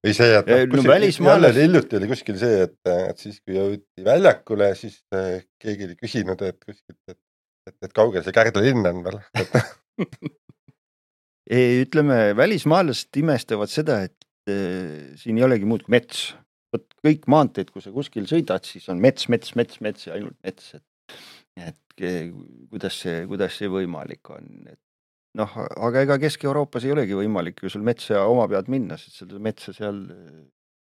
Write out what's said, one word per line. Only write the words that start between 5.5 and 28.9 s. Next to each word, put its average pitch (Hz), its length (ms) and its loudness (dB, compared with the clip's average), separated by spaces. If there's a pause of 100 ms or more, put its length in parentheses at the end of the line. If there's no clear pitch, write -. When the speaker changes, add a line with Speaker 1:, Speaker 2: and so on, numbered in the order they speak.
Speaker 1:
keegi 101 340 -8
oli 87 100 -16
küsinud, 98 420 -6
et 95 200 -6
kuskilt, - 420 -20
et, - 160 -20 (440)
et, - 120 -20
et - 180 -14
kaugel 107 300 2
see 92 120 -6
Kärdla 113 280 4
linn 120 240 2
on 87 160 -4
veel. 90 200 -8
<laughs> - 40 -20 (2250)
Speaker 2:
Ei, 123 340 2
ütleme, 143 380 2 (160)
välismaalased 160 840 0
imestavad 117 540 -2
seda, 147 320 -2
et, - 120 -10 (280)
äh, 90 720 -6
siin 110 240 -4
ei 127 80 4
olegi 110 200 2
muud 113 160 -2
kui 120 140 0
mets. - 320 -4 (440)
Vot - 120 -8 (140)
kõik 151 260 2
maanteed, 139 480 2
kui 98 80 -14
sa 101 80 -20
kuskil 113 400 -10
sõidad, 160 340 -2
siis - 240 -20
on 90 140 -6
mets, - 260 2
mets, - 300 -4
mets, - 240 -4
mets 107 240 -8
ja 82 80 -14
ainult 101 220 -12 (100)
mets. - 320 -14
Et, - 80 -20 (720)
et 85 220 -16 (180)
ke-, 87 320 -6 (380)
kuidas 98 340 -10
see, 82 240 -6
kuidas 98 320 -6
see 101 160 -6
võimalik 85 560 -8
on? - 160 -20 (240)
Et - 80 -20 (580)
noh, 107 200 -4 (320)
aga 131 180 2
ega 139 160 2
Kesk-Euroopas 139 640 -4
ei 139 80 -2
olegi 101 240 -2
võimalik 95 480 -4
ju 90 80 -8
sul 104 80 -10
metsa 110 480 -2
oma 120 220 4
pead 98 180 -4
minna, 104 320 -6